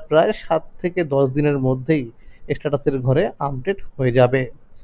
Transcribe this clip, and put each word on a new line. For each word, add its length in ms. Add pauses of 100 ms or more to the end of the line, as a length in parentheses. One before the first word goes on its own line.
প্রায় 260 (120)
সাত 200 (160)
থেকে 240
দশ 300
দিনের 260
মধ্যেই 460 (440)
স্ট্যাটাসের 500
ঘরে 240 (160)
আপডেট 400 (140)
হয়ে 240
যাবে। 240 (420)